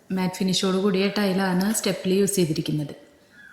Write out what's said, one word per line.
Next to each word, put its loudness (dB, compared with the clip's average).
മാറ്റ് -2
ഫിനിഷോട് 0
കൂടിയ 2
ടൈലാണ് 2
സ്റ്റെപ്പിൽ -2
യൂസ് 2
ചെയ്തിരിക്കുന്നത്. 0